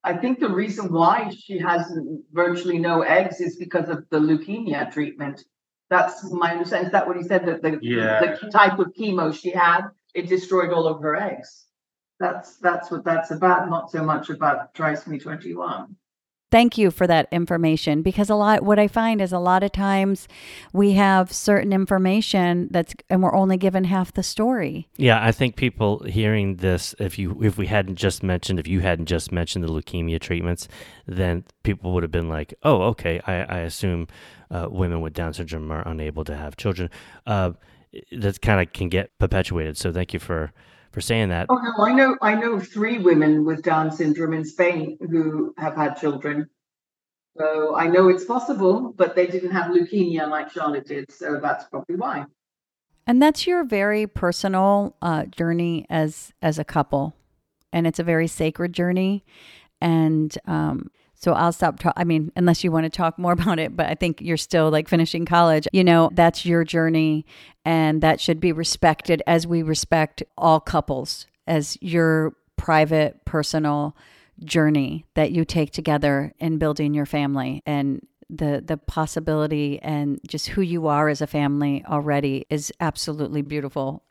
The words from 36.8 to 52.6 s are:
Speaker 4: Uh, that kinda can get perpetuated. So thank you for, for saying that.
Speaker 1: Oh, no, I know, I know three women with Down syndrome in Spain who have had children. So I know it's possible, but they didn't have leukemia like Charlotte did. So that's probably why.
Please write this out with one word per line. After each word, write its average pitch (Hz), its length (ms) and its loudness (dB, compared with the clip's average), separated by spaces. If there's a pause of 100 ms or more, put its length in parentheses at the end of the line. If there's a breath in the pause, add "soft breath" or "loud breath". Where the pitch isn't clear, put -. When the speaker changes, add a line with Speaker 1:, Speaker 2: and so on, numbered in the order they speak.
Speaker 4:
Uh, 95 240 0 (580 soft breath)
that 101 300 -4
kinda 95 260 2
can 90 220 -6
get 92 320 -2
perpetuated. 87 560 -2
So 87 160 -4
thank 87 200 -4
you 87 60 -6
for, 78 340 -6 (380 soft breath)
for - 100 -8
saying 113 280 0
that. 85 200 -2
Speaker 1:
Oh, 254 60 4
no, 240 300 0
I 247 80 2
know, 262 280 4
I 214 140 2
know 226 240 -2
three 214 400 -4
women 156 460 4
with 156 180 -2
Down 156 300 0
syndrome 160 400 -2
in 160 120 -4
Spain 165 560 0
who 156 560 -2
have 156 200 -6
had 151 200 -2
children. 147 540 -4 (880)
So 156 380 0
I 165 100 2
know 185 220 6
it's 185 160 4
possible, 233 720 0
but - 180 2
they 180 140 2
didn't 180 240 -4
have 175 180 -2
leukemia 170 580 0
like 151 220 -6
Charlotte 147 380 -4
did. 143 240 -10
So 147 280 -6
that's 147 260 -4
probably 147 280 -8
why. 185 320 -6 (800)